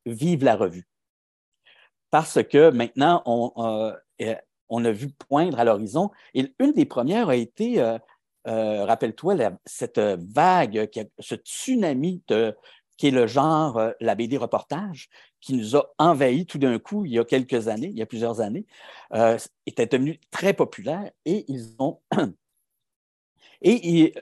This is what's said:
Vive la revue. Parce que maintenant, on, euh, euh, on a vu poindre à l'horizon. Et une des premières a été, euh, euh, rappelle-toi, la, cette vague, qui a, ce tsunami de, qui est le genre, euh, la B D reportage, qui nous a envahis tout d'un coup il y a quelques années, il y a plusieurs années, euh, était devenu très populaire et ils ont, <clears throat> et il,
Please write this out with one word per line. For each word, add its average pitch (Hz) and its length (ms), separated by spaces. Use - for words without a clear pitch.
Vive 131 400
la 120 100
revue. 90 320
Parce 151 340
que 151 260
maintenant, 131 540
on, 120 320
euh, 110 360
euh, 113 140
on 117 160
a 117 60
vu 110 200
poindre 147 480
à 117 60
l'horizon. 117 460
Et - 240
une 285 140
des 294 120
premières 175 460
a 127 60
été, 214 440
euh, 113 180
euh, 107 380
rappelle-toi, 117 500
la, 107 300
cette - 340
vague, 107 920
qui 110 100
a, 110 40
ce - 160
tsunami 175 920
de, 110 260
qui 147 120
est - 20
le 127 160
genre, 143 520
euh, 113 120
la 113 140
B 101 80
D 117 140
reportage, 143 720
qui - 140
nous 113 220
a - 220
envahis 147 480
tout - 120
d'un 127 200
coup 208 260
il 139 80
y 117 60
a 117 60
quelques 123 420
années, 113 220
il 196 100
y 110 40
a 110 40
plusieurs 117 340
années, 117 240
euh, 113 240
était - 200
devenu 135 340
très 196 220
populaire 156 580
et 180 240
ils 113 320
ont, 143 200
<clears throat> - 1500
et 196 280
il, 165 340